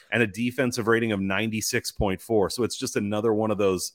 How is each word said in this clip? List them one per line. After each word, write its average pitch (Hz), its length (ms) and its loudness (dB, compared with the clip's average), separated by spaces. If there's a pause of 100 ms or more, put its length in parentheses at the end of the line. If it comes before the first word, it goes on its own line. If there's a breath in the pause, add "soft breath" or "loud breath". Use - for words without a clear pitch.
and 113 140 2
a 110 40 2
defensive 120 600 -2
rating 113 240 4
of 101 80 0
ninety-six 107 720 -2
point 95 300 -2
four. 101 280 2
So 120 140 -2
it's - 140 -2
just - 180 -6
another 107 380 0
one 110 180 0
of 98 60 0
those 95 380 0